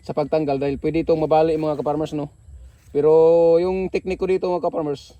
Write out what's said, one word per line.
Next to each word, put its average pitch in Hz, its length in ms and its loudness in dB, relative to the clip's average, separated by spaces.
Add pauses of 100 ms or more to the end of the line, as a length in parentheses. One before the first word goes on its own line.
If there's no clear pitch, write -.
sa - 80 -10
pagtanggal 143 480 -2
dahil 139 160 -4
pwede 156 240 -2
itong 160 240 0
mabali, 156 320 2
mga 151 240 -4
kaparmers, 151 320 -4
no. 147 160 -6 (600)
Pero 160 680 4
yung 185 320 -2
tekniko 185 400 -4
dito, 185 200 0
mga 175 200 -2
kaparmers 151 500 -8